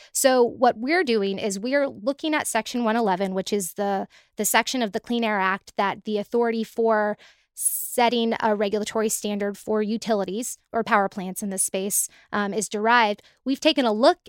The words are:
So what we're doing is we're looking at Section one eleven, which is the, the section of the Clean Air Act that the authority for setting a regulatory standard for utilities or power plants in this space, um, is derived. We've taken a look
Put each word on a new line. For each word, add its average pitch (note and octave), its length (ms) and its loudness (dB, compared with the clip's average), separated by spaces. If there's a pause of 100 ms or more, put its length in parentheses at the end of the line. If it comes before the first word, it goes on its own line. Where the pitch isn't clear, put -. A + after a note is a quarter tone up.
(120)
So C4 300 4
what A#3+ 340 4
we're D4+ 280 0
doing G3 340 0
is G3 220 -4
we're C#4 280 0
looking C4 460 -4
at - 140 -2
Section A#3+ 340 -2
one A3 140 2
eleven, G3 360 0
which F#3+ 200 -4
is G3+ 220 -2
the, G3+ 340 -2 (280)
the G#3+ 80 -4
section A#3+ 380 2
of G#3 80 -2
the A3+ 80 -6
Clean A#3 240 -4
Air G#3+ 160 0
Act F#3+ 380 -2
that G3 260 -2
the G#3+ 160 -4
authority A3+ 460 -2
for G#3+ 520 0 (380)
setting A#3 840 -2
a G#3+ 160 2
regulatory G#3+ 540 -2
standard G3+ 480 -4
for G#3+ 240 -2
utilities G#3+ 720 -2 (160)
or A3+ 100 0
power G#3 240 2
plants F#3+ 360 -8
in G3+ 80 -4
this F#3+ 120 -4
space, - 460 -2 (240)
um, G3+ 220 -2
is G#3 120 -2
derived. G#3+ 540 2 (240)
We've C4+ 160 -2
taken D4+ 240 4
a A3 80 2
look C4 260 4 (100)